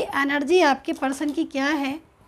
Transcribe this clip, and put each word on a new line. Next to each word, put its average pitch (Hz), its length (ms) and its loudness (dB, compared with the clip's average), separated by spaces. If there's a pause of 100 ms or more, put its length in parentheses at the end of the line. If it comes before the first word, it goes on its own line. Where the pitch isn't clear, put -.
(160)
एनर्जी 285 440 2
आपके 294 320 2
पर्सन 277 380 -4
की 311 160 -2
क्या 269 200 -2
है 277 260 0 (360)